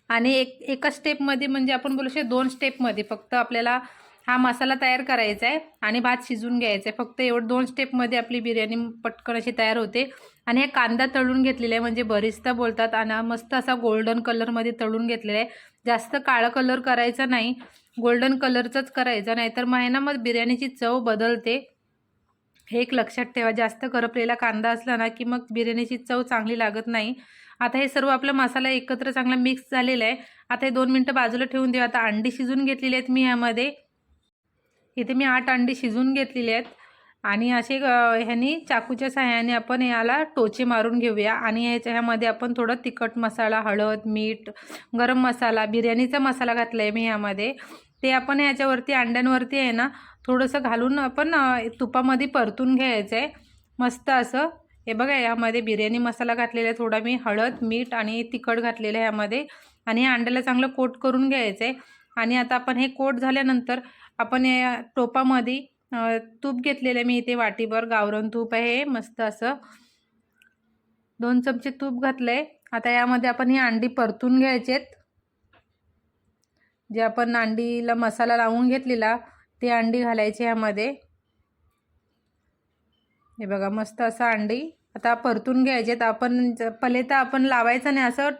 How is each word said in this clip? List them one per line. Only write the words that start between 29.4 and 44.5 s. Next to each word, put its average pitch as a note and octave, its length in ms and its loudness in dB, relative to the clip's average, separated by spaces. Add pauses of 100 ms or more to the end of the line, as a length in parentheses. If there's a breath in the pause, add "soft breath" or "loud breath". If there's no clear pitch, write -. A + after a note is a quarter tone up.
झालेला B3+ 320 2
आहे. A#3+ 120 0 (320 loud breath)
आता B3 160 -2
हे C4+ 60 0
दोन B3+ 200 2
मिनटं C4 240 2
बाजूला B3 300 0
ठेवून C4 260 0
देऊ. B3 120 2
आता A#3+ 240 0
अंडी G#3+ 240 0
शिजवून C4 340 -2
घेतलेली C4 320 0
आहेत B3+ 140 -2
मी C4 120 4
यामध्ये. A#3+ 500 2 (1200)
इथे B3 180 -4
मी C4+ 100 2
आठ B3+ 260 2
अंडी B3+ 240 2
शिजवून B3+ 400 0
घेतलेली B3+ 380 -2
आहेत A#3 120 0 (580 soft breath)
आणि G#3 280 0
असे, B3 280 0
अ, A#3+ 460 4
ह्यानी B3+ 440 -2
चाकूच्या B3+ 420 -2
साहाय्याने A#3+ 420 0
आपण A#3+ 300 0
याला A#3+ 400 2
टोचे B3 420 0
मारून A#3 340 2
घेऊया. A3 360 2
आणि A#3 380 0
याच्या, A#3 200 -2
ह्यामध्ये A#3 360 0
आपण A#3+ 280 -2
थोडं A#3+ 180 0 (100)
तिखट A#3+ 320 -4
मसाला, A3 440 0
हळद, G#3+ 460 0
मीठ, G#3+ 440 -4 (480 loud breath)